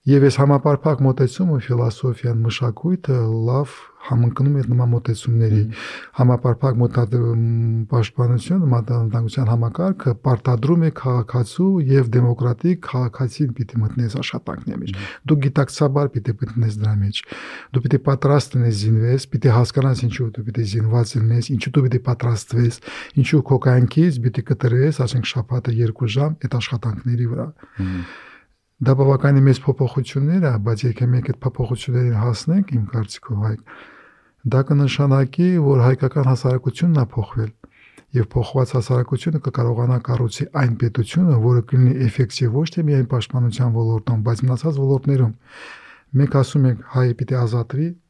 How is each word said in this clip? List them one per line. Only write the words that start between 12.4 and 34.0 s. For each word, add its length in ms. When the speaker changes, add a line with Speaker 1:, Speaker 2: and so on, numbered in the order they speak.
Speaker 1:
քաղաքացին 720
պիտի 260
մտնես 400
աշխատանքների 600
մեջ։ 100
Speaker 2:
Մհմ։ 300
Speaker 1:
Դու 180
գիտակցաբար 720
պիտի 240
մտնես 480
դրա 140
մեջ։ 260
Դու 180
պիտի 160
պատրաստ 560
լինես 240
զինվես, 480
պիտի 240
հասկանաս 480
ինչու 260
դու 200
պիտի 180
զինված 480
լինես, 380
ինչու 200
դու 140
պիտի 160
պատրաստվես, 800
ինչու 200
քո 200
կյանքից 640
պիտի 160
կտրվես, 600
ասենք, 280
շաբաթը 480
երկու 320
ժամ 280
այդ 200
աշխատանքների 720
վրա։ 180
Speaker 2:
Մհմ։ 340
Speaker 1:
Դա 180
բավականին 480
մեծ 140
փոփոխություններ 840
է, 140
բայց 260
եթե 240
մենք 220
այդ 100
փոփոխություններին 760
հասնենք, 560
իմ 160
կարծիքով, 500
հայ, 140